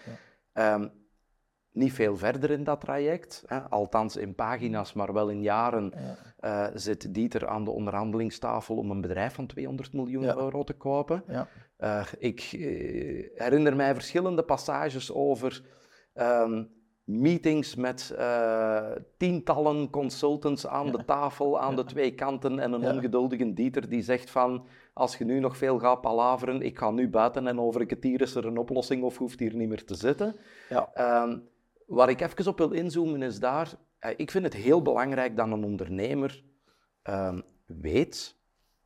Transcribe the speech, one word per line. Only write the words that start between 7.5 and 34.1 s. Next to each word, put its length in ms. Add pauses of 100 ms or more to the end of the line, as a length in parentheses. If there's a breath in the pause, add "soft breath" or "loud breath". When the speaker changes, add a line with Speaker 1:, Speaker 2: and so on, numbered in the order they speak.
Speaker 2:
de 80
onderhandelingstafel 1080
om 140
een 100
bedrijf 320
van 140
tweehonderd 460
miljoen 300
Speaker 1:
Ja. 120
Speaker 2:
euro 280
te 100
kopen. 540
Speaker 1:
Ja. 200 (300 loud breath)
Speaker 2:
Eh, 300 (100)
ik, 220
eh, 920 (140)
herinner 320
mij 180
verschillende 500
passages 720
over, 500 (500 soft breath)
ehm, 500 (400)
meetings 720
met, 420
eh, 760 (260)
tientallen 720
consultants 800
aan 180
Speaker 1:
Ja. 60
Speaker 2:
de 140
tafel, 540
aan 100
Speaker 1:
Ja. 60
Speaker 2:
de 80
twee 320
kanten 440
en 140
een 80
Speaker 1:
Ja. 120
Speaker 2:
ongeduldige 600
Dieter 360
die 120
zegt 280
van, 360 (280 loud breath)
"Als 240
je 80
nu 140
nog 180
veel 220
gaat 220
palaveren, 600
ik 160
ga 140
nu 180
buiten 380
en 120
over 220
een 60
kwartier 340
is 140
er 100
een 120
oplossing 460
of 140
hoeft 220
hier 160
niet 140
meer 160
te 100
zitten." 400 (340 loud breath)
Speaker 1:
Ja. 240
Speaker 2:
Ehm, 460 (480)
waar 220
ik 120
even 260
op 100
wil 140
inzoomen 500
is 180
daar, 340 (260)
eh, 180